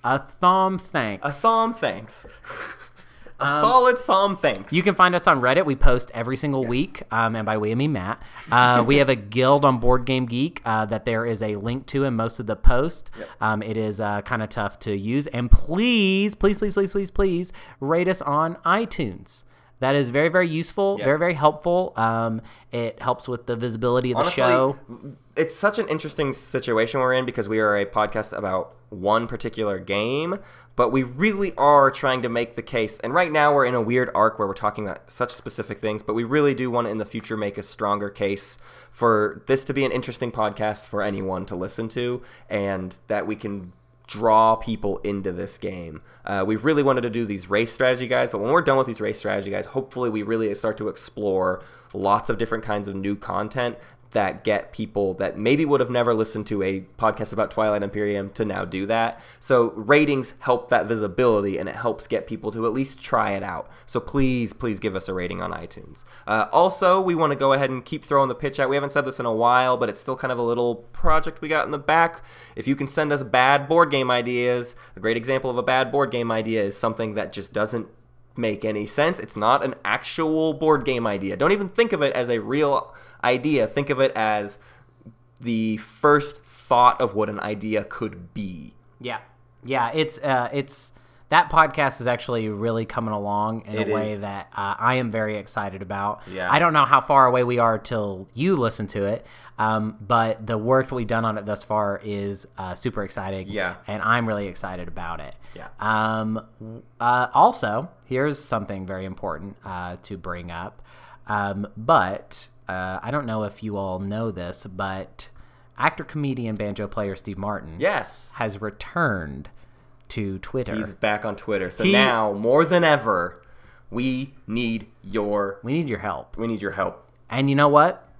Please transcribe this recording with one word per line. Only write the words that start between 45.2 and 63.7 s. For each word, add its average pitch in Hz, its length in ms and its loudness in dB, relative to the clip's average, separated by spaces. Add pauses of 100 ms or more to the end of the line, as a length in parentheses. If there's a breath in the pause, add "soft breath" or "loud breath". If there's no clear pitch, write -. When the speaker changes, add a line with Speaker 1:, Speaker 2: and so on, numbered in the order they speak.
Speaker 2:
this 90 260 -8
game. 87 460 -10 (240 soft breath)
Uh, 98 180 -2
we 107 120 0
really 147 260 2
wanted 131 200 2
to 120 80 -2
do 117 140 -2
these 95 240 -6
race 110 240 2
strategy 127 360 0
guides, 123 240 0
but 110 80 -4
when 113 100 -2
we're 170 100 6
done 143 160 4
with 131 120 2
these 113 120 -8
race 104 200 -4
strategy 101 320 -4
guides, 98 160 -6
hopefully 123 420 -4
we 107 140 -2
really 113 320 -2
start 107 220 -4
to 107 100 -4
explore 95 720 -2 (300 loud breath)
lots 98 360 2
of 110 100 2
different 113 260 -2
kinds 104 240 -2
of 98 80 -6
new 98 180 -2
content 107 600 -4 (360 loud breath)
that 95 300 0
get 104 300 0
people 101 420 -2
that 95 240 -4
maybe 139 260 4
would 143 140 4
have 123 100 2
never 120 240 2
listened 107 320 -2
to 101 200 -2
a 95 160 -2 (180)
podcast 110 340 0
about 104 200 0
Twilight 107 320 0
Imperium 101 460 -2
to 110 140 -4
now 95 200 -4
do 95 220 -4
that. 113 340 0 (180 loud breath)
So 120 380 2
ratings 139 640 4
help 123 300 0
that 104 160 4
visibility, 104 720 2
and 92 100 -6
it - 80 -10
helps - 320 -4
get 110 180 -2
people 107 240 -8
to 113 160 -4
at 110 60 0
least 135 280 -4
try 107 340 0
it 95 100 -6
out. 90 260 -10 (160 loud breath)